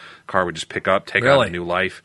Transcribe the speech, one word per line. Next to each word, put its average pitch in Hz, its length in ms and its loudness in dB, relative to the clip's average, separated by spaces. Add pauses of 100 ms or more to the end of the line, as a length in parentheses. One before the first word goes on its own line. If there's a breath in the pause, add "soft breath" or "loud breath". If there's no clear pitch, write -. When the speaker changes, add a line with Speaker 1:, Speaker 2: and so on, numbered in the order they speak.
(280 loud breath)
Speaker 1:
car 92 180 0
would 85 100 -4
just 82 140 -12
pick - 180 -6
up, 98 180 2
take 101 180 0
on 127 80 4
Speaker 2:
Really? 127 160 4
Speaker 1:
a 85 40 -8
new 87 140 -6
life. 90 400 -2